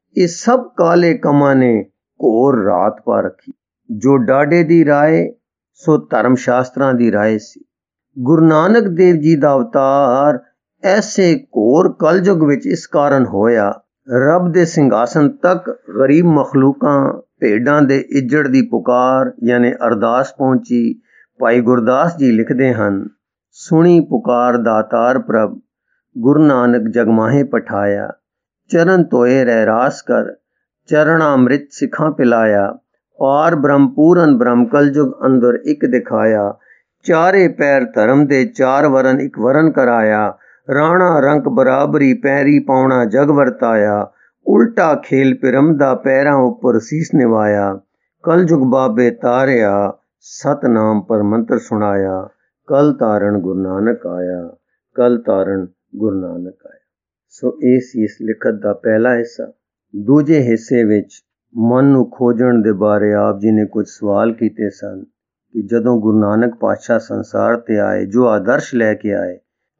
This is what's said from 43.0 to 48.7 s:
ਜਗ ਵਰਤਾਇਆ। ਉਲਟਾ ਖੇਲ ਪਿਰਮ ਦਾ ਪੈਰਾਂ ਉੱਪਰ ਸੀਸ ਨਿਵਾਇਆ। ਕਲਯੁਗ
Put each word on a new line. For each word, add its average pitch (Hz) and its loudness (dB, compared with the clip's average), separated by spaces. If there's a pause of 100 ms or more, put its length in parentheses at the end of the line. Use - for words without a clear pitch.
ਜਗ 135 0
ਵਰਤਾਇਆ। 113 0 (360)
ਉਲਟਾ 208 2
ਖੇਲ 135 0
ਪਿਰਮ 139 0
ਦਾ 135 0
ਪੈਰਾਂ 139 0
ਉੱਪਰ 123 0
ਸੀਸ 151 -8
ਨਿਵਾਇਆ। 104 0 (420)
ਕਲਯੁਗ 160 2